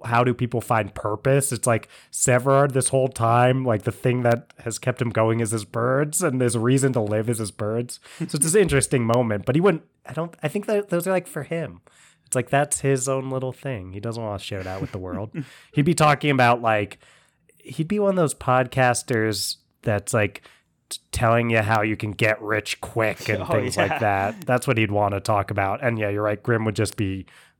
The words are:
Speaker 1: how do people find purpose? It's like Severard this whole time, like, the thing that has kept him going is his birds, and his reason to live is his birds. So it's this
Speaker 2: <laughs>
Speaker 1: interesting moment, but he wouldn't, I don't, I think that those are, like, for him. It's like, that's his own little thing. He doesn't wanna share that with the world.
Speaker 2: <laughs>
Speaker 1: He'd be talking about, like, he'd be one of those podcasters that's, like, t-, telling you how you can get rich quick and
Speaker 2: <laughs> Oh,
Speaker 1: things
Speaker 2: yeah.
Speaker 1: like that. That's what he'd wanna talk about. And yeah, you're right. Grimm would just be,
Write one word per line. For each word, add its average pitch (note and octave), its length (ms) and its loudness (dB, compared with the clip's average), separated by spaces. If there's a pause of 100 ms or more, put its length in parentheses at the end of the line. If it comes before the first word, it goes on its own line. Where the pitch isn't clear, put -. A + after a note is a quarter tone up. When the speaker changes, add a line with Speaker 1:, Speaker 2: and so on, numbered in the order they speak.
Speaker 1:
how A#2 180 2
do B2 120 2
people A#2+ 260 -2
find A2 340 -2
purpose? C3+ 560 0
It's A#2 160 -4
like A2+ 220 0 (240)
Severard C3+ 600 2
this B2+ 180 0
whole C3 180 2
time, B2 560 2
like, A#2 200 0
the A#2 80 -2
thing B2 300 0
that A#2+ 300 0 (120)
has A2+ 140 -6
kept - 220 -4
him A#2 100 -2
going A2+ 300 2
is A2 120 -2
his A2 120 -4
birds, C3 580 -2
and C3 200 0
his A#2+ 160 2
reason C3 340 2
to B2 80 0
live G#2+ 300 0
is A2+ 80 -2
his G#2+ 120 -6
birds. A2+ 500 -6 (180)
So E3 60 -6 (120)
it's C#3+ 80 -2
this D#3+ 100 0
Speaker 2:
<laughs> G3+ 120 6
Speaker 1:
interesting C3 400 2
moment, A2+ 400 0
but B2+ 80 2
he E3 80 2
wouldn't, F3+ 220 2 (200)
I - 80 -16
don't, E3 300 -8
I D#3 60 -2
think G3+ 180 -6
that G#3 240 -2
those F3 160 -2
are, F#3 40 0
like, F3+ 160 0
for - 160 -10
him. C3 380 -8 (460)
It's - 100 -4
like, B2 140 0
that's D3 300 2
his C3+ 280 0
own C3+ 220 -4
little C3 220 -4
thing. G2 420 -10
He G2+ 60 -10
doesn't A2+ 220 -8
wanna G#2 160 -6
share F#2+ 240 -8
that F#2 200 -8
with C#3 100 -8
the G#2 60 -8
world. F#2 320 -8 (240)
Speaker 2:
<laughs> - 180 -20
Speaker 1:
He'd C#3+ 140 2
be F3 80 4
talking D3+ 360 2
about, B2 300 4
like, G#2+ 380 0 (680)
he'd D#3 240 -6
be G#3 100 0
one G3 120 2
of F#3+ 60 0
those E3 180 2
podcasters B2 1200 0 (260)
that's, G#2 320 -2
like, G#2 280 0 (480)
t-, - 80 -10 (140)
telling A#2 380 2
you A2+ 100 4
how G#2+ 220 2
you G#2+ 140 -2
can G#2 160 -6
get G#2+ 300 0
rich G#2+ 380 -4
quick - 480 -4
and G#2+ 140 -2
Speaker 2:
<laughs> - 20 -8
Oh, - 20 -8
Speaker 1:
things G#2+ 300 -2
Speaker 2:
yeah. - 100 2
Speaker 1:
like - 140 -4
that. G#2 460 -2
That's B2+ 200 0
what C3 120 0
he'd G#2+ 120 0
wanna G#2 300 0
talk G2+ 300 -2
about. G2+ 320 -2
And A#2 160 -2
yeah, G#2 120 -2
you're G2+ 120 -2
right. G#2 200 -2
Grimm A2+ 240 0
would G#2+ 100 -2
just G#2+ 200 -2
be, F#2+ 300 -4 (340)